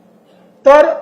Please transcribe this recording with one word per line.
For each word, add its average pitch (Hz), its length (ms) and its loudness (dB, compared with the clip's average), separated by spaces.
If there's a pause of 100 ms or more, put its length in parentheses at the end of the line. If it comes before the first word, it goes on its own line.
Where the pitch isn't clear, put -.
(640)
तर - 220 2 (140)